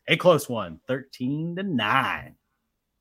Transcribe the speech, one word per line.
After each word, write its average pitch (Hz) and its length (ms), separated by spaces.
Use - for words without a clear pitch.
a 165 100
close 165 320
one, 95 380
thirteen 143 680
to 190 60
nine. 117 720